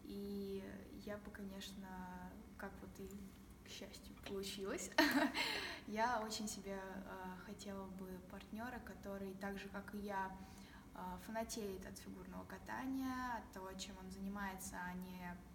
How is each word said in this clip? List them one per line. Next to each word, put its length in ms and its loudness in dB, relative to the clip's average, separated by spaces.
И 580 0
я 140 -2
бы, 120 -6
конечно, 1000 -4
как 140 -2
вот 160 -6
и, 100 -4
к 60 -10
счастью, 440 -8
получилось, 720 0
<laughs> 880 8
я 360 8
очень 260 0
себе, 300 -2
э, 580 -4
хотела 400 -4
бы 200 -6
партнёра, 500 -4
который 540 -4
так 240 -2
же, 100 -4
как 260 -4
и 40 -2
я, 380 2
э, 40 -6
фанатеет 600 0
от 120 -6
фигурного 460 -6
катания, 960 2
от 140 -6
того, 260 -4
чем 200 -4
он 120 -6
занимается, 760 0
а 80 0
не 420 -2